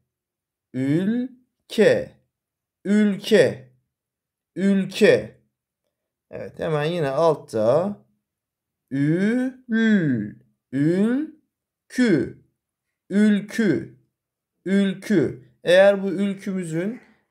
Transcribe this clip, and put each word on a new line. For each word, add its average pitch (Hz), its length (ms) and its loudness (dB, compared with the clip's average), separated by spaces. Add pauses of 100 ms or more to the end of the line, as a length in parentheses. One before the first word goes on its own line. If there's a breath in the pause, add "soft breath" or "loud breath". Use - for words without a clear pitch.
(720)
ülke, 165 1400 -2 (760)
ülke, 196 840 2 (840)
ülke. 190 840 0 (920)
Evet, - 280 -16
hemen 151 240 -4
yine 160 260 -4
altta 147 880 0 (920)
ül, 196 640 -2 (1160)
ülkü, 196 1700 -2 (680)
ülkü, 208 880 0 (680)
ülkü. 190 840 -2 (160)
Eğer 190 400 4
bu 196 60 -4
ülkümüzün, 190 880 -6 (320 soft breath)